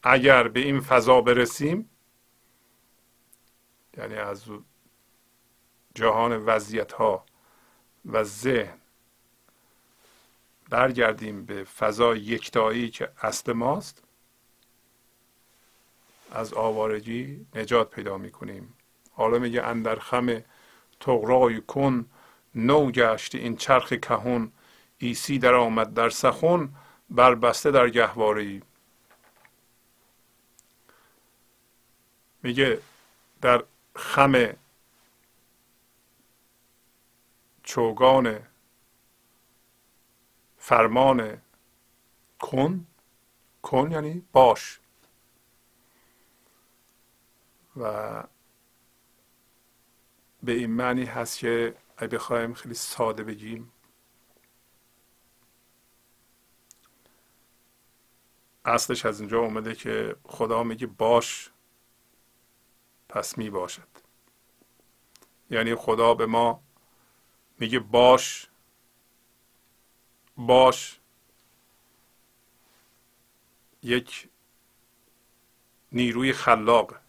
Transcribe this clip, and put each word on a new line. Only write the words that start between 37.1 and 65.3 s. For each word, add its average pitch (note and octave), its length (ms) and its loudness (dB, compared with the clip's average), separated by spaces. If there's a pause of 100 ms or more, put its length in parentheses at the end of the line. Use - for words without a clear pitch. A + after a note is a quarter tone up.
چوگان A#2+ 800 2 (2250)
فرمان A#2 840 2 (960)
کن، E3 480 -2 (760)
کن C#3 300 0
یعنی D#3 400 -8
باش، - 480 4 (3000)
و A2 460 -8 (2250)
به A#2+ 100 -4
این A#2 180 -4
معنی B2 340 -2
هست A#2 340 -10
که A#2 380 -4 (200)
اگه A2+ 120 -10
بخوایم A#2 460 -6
خیلی A#2 200 -16
ساده A2 500 -6
بگیم، A2 480 -16 (4000)
اصلش A#2+ 420 -2
از G#2+ 140 -6
اینجا A2 200 -4
اومده A2 340 -6
که A2 500 -8
خدا A2+ 380 -4
میگه: A#2 240 -8
«باش، A#2 640 0 (1600)
پس - 300 -8
میباشد.» F#2+ 500 -10 (1600)